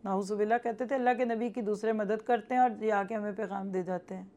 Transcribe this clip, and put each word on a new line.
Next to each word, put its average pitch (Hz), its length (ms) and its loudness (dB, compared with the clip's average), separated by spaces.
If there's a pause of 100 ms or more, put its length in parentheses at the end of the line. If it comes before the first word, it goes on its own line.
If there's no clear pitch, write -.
नाउज़ुबिल्लाह, 208 540 0
कहते 233 280 -2
थे, 269 100 -2
"अल्लाह 247 180 4
के 247 120 2
नबी 233 240 0
की 233 120 -4
दूसरे 214 320 0
मदद 214 280 0
करते 240 340 0
हैं 254 60 6
और 214 220 2
ये 220 80 2
आके 202 240 0
हमें 208 200 -4
पैगाम 196 360 -6
दे 185 120 0
जाते 180 320 -4
हैं।" 190 220 -14